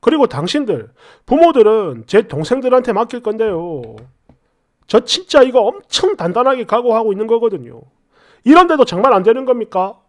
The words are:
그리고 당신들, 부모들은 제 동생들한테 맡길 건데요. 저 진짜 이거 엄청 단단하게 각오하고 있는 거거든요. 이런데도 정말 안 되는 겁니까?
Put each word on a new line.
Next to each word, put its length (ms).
그리고 260
당신들, 600
부모들은 800
제 160
동생들한테 680
맡길 300
건데요. 600
저 140
진짜 420
이거 180
엄청 560
단단하게 480
각오하고 480
있는 140
거거든요. 540
이런데도 420
정말 280
안 100
되는 220
겁니까? 640